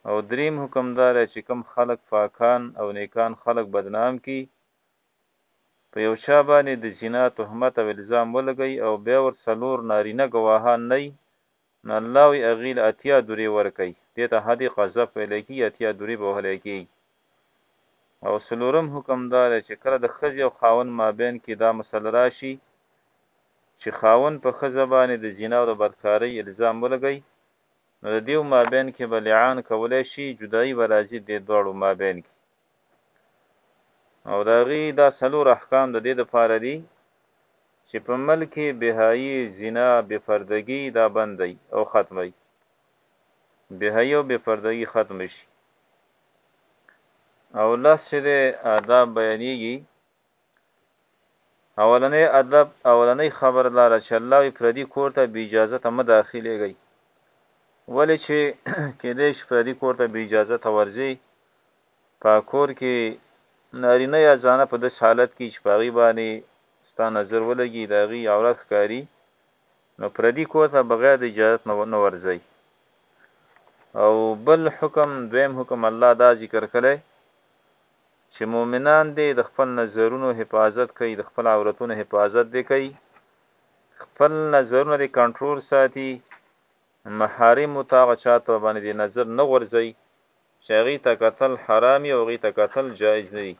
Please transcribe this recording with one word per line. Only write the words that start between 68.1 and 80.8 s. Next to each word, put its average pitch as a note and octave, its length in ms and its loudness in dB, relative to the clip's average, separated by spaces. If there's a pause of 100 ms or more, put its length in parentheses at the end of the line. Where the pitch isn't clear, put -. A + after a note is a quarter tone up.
عورت A2+ 300 2
ښکاري، G#2 440 -2 (960)
نو G#2 120 -8
پردي A#2+ 340 0
کور D#3 240 2
ته C#3 140 2
بغیر A#2+ 340 4
د B2 80 -4
اجازت A2 420 2
نه G#2+ 80 -2
و-، G#2+ 180 -4
نه G#2+ 60 0
ورځئ. F#2 400 0 (1600)
او G#2+ 180 4 (220)
بل D3+ 340 2
حکم، D3 420 -2 (180)
دویم C3 260 0
حکم B2+ 280 -6
الله A2+ 320 4
دا A#2+ 200 6
ذکر A2 320 -4
کړی B2+ 300 0 (1400)
چې - 100 -10
مؤمنان B2+ 720 2
دې D3+ 160 0
د B2 120 0
خپل - 260 -2
نظرونو A#2 640 -2
حفاظت A2 600 0